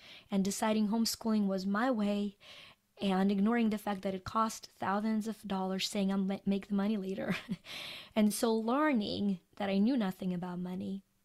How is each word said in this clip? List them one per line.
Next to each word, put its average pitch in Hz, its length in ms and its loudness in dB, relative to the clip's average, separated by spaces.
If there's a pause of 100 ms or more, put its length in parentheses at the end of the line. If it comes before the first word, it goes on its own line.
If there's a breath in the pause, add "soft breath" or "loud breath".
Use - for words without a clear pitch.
(300 loud breath)
and 190 140 2
deciding 214 440 2
homeschooling 220 580 0
was 190 200 -2
my 214 240 0
way, 208 460 0 (680 loud breath)
and 196 280 4
ignoring 220 400 4
the 214 80 -2
fact 202 240 -6
that 196 120 -2
it 185 100 -8
cost - 440 -2 (120)
thousands 214 480 0
of 214 180 -8
dollars, 190 440 -2
saying, 196 220 0
"I'll 196 60 0
ma-, 196 280 0
make 196 220 0
the 208 60 -2
money 202 220 0
later." 190 400 -4 (140)
<laughs> - 680 -10
And 214 160 6
so 226 220 2
learning 220 840 2 (160)
that 202 120 -4
I 196 100 2
knew 233 200 4
nothing 185 340 -2
about 180 280 -4
money, 190 420 -6 (220)